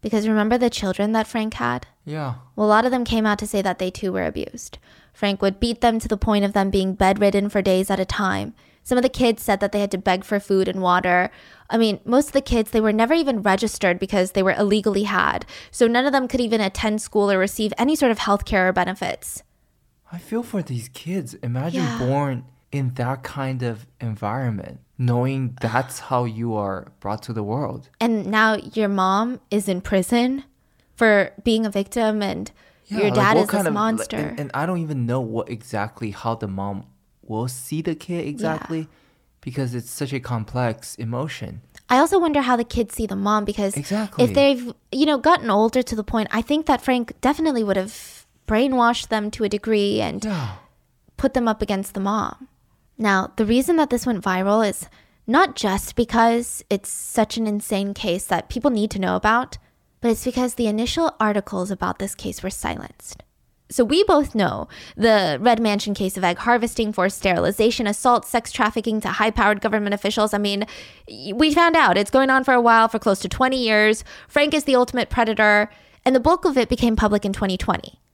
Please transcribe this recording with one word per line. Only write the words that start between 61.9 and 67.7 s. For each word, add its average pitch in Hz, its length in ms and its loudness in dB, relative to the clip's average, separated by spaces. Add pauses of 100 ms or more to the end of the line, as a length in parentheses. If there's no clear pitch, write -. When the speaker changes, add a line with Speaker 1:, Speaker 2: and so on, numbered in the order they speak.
Speaker 1:
this 196 160 -8
case - 300 -10
were 190 80 -6
silenced. - 720 -10 (460)
So - 140 2
we 294 200 2
both 311 320 2
know 185 320 -2 (280)
the 202 460 2
Red 226 180 4
Mansion 208 360 -2
case 190 220 -4
of 185 60 -4
egg 180 160 0
harvesting, 233 540 0
forced 196 240 0
sterilization, 202 720 2